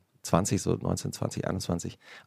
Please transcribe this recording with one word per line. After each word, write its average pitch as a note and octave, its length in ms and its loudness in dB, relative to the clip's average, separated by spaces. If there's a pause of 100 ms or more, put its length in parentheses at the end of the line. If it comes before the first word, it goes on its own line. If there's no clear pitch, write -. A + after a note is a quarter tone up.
(240)
zwanzig, F2+ 400 4
so F2+ 100 2
neunzehn, F2+ 400 -2
zwanzig, - 340 -4
einundzwanzig, - 520 -2 (280)